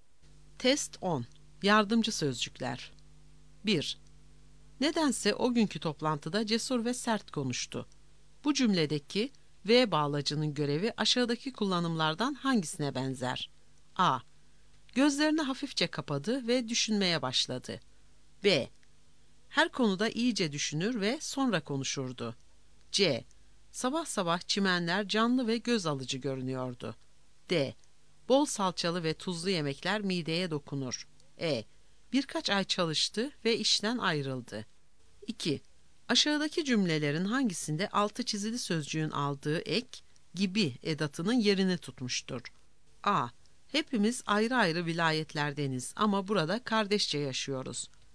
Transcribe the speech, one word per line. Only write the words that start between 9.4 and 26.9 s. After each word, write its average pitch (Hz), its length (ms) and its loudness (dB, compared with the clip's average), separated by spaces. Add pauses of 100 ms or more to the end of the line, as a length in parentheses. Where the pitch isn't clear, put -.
V 233 240 6
bağlacının 147 640 0
görevi 151 420 0
aşağıdaki 240 560 0
kullanımlardan 170 840 0
hangisine 170 600 0
benzer? 127 560 -4 (460)
A. 156 220 4 (760)
Gözlerini 302 460 4
hafifçe 262 460 -2
kapadı 170 600 -4
ve 240 220 0
düşünmeye 202 540 2
başladı. 127 580 -2 (640)
B. 170 260 4 (800)
Her 320 240 2
konuda 208 360 2
iyice 208 440 0
düşünür 175 480 -2
ve 226 200 0
sonra 247 400 0
konuşurdu. 131 760 -6 (560)
C. 156 320 2 (480)
Sabah 294 340 -2
sabah 180 340 0
çimenler 185 680 0
canlı 233 380 2
ve 226 100 2
göz 226 300 0
alıcı 135 320 -2
görünüyordu. 127 800 -4 (540)